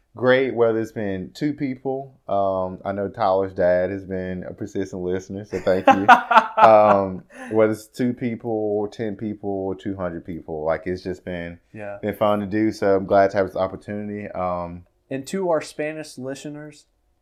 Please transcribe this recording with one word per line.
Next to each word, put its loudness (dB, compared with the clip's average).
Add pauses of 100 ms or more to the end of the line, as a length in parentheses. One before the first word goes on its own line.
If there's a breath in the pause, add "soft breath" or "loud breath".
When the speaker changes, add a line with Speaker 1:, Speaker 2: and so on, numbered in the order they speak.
(160)
Speaker 1:
great, 4
whether 4
it's -4
been -6
two -4
people. -8 (100)
Um, -2
I -4
know -4
Tyler's 0
dad 2
has -8
been -6
a -10
persistent -6
listener, -4
so -8
thank 0
you. 6
Speaker 2:
<laughs> 10 (380)
Speaker 1:
Um, 6 (280 loud breath)
whether 4
it's -10
two -2
people, -6
or -2
ten -6
people, -6
or -4
two -8
hundred -6
people, -10
like, -2
it's -6
just -10
been, -10 (140)
Speaker 2:
Yeah. -12
Speaker 1:
been -4
fun 2
to -4
do. 0
So 2
I'm 0
glad 4
to -4
have 2
this -10
opportunity. -6
Um, -6 (240)
Speaker 2:
And -8
to -4
our 0
Spanish -10
listeners, -12 (360)